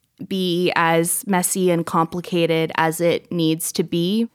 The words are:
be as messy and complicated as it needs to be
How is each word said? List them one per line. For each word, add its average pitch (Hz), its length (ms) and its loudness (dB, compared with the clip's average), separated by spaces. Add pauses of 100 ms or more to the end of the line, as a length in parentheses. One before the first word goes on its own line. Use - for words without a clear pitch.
(280)
be 180 480 0
as 165 500 0
messy 180 460 0
and 170 140 0
complicated 165 880 0
as 160 240 0
it 170 320 0
needs 165 400 0
to 180 120 -2
be 185 520 0